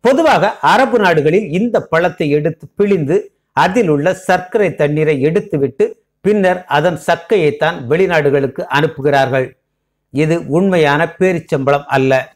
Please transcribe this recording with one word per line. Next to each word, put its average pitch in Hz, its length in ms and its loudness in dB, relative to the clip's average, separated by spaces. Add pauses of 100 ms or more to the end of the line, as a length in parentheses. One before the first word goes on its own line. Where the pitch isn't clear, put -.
பொதுவாக 247 460 2 (120)
அரபு 226 360 2
நாடுகளில் 170 540 2
இந்த 220 240 -2 (100)
பழத்தை 165 440 -2
எடுத்து 151 340 -2 (120)
பிழிந்து 185 400 0 (400)
அதில் 185 360 2
உள்ள 151 220 0 (120)
சர்க்கரை 185 480 0
தண்ணீரை 151 480 0
எடுத்துவிட்டு 160 600 -2 (400)
பின்னர் 185 420 0
அதன் 156 320 0
சக்கையைத்தான் 165 760 -2 (100)
வெளிநாடுகளுக்கு 147 840 0
அனுப்புகிறார்கள். 135 760 0 (680)
இது 156 240 0 (100)
உண்மையான 160 540 2 (160)
பேரிச்சம்பழம் 147 680 -2
அல்ல. 135 240 2 (240)